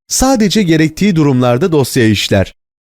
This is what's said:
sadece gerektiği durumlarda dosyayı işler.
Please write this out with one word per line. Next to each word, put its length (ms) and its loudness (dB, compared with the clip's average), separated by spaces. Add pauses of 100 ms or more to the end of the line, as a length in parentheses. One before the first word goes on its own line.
sadece 540 0
gerektiği 540 0
durumlarda 560 0
dosyayı 380 0
işler. 440 -2 (300)